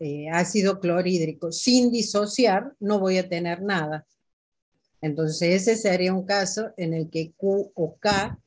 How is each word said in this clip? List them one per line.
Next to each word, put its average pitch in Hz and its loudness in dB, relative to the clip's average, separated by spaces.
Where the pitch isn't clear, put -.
eh, 147 -8
ácido 190 2
clorhídrico 170 0
sin 247 4
disociar 208 0
no 208 0
voy 190 2
a 185 -2
tener 170 -4
nada. 156 -4
Entonces, 160 0
ese 226 4
sería 185 2
un 185 -2
caso 202 -2
en 165 -2
el 160 -4
que 160 -6
Q 196 -2
o 160 -4
K 202 -2